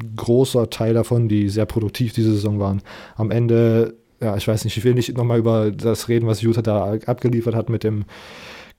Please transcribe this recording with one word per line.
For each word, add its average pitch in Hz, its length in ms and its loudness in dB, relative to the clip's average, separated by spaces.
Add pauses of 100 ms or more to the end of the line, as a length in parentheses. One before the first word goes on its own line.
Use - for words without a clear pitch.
(160)
großer 120 540 2
Teil 113 240 0
davon, 117 340 2
die 104 200 2
sehr 104 180 0
produktiv 110 460 -2
diese 110 200 2
Saison 104 280 0
waren. 98 220 0 (340)
Am 110 140 -2
Ende, 117 640 2 (260)
ja, 104 160 -2
ich 104 100 -4
weiß 110 180 0
nicht, 110 120 -4
ich 104 80 -4
will 123 100 4
nicht 120 220 -2
nochmal 117 220 0
über 110 320 2
das 113 380 -2
reden, 117 180 2
was 110 160 0
Utah 113 200 2
da 104 440 0
abgeliefert 117 480 0
hat 113 140 -2
mit 113 160 -2
dem 107 200 -2 (760)